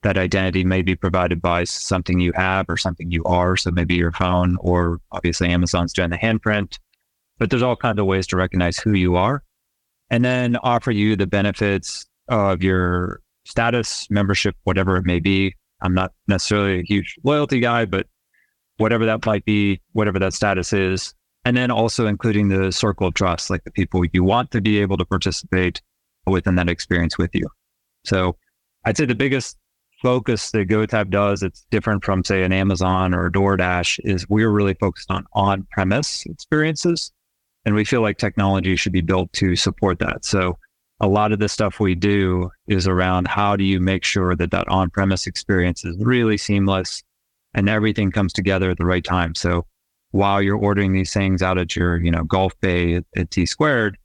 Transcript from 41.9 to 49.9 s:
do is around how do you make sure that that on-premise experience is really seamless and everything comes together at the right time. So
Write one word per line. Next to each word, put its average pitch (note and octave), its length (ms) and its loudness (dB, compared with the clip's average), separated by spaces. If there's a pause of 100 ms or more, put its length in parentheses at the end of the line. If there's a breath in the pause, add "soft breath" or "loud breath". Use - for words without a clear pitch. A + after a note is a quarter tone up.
do F#2 560 0 (180)
is F#2+ 180 2
around F#2 420 2
how G2+ 280 0
do G2 80 0
you F#2+ 160 2
make F#2 240 0
sure F2+ 320 0
that F2 140 -2
that F2+ 180 -2
on-premise F#2+ 580 0
experience F2+ 580 -2
is E2 140 -6
really A2+ 400 2
seamless G2 640 0 (500)
and G2 160 0
everything G#2+ 420 0
comes G2 220 -2
together F#2+ 380 0
at F2 80 -2
the E2+ 60 0
right F2+ 200 0
time. F2 300 -2
So F2 320 -2 (440)